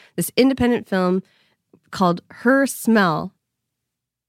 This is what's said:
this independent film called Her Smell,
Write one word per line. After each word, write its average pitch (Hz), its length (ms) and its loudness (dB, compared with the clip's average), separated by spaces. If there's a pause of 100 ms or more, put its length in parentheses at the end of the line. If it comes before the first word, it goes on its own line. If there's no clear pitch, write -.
(180)
this 175 180 -6
independent 247 540 0
film 185 340 -2 (680)
called 175 300 0 (100)
Her 269 340 0
Smell, 190 680 0 (960)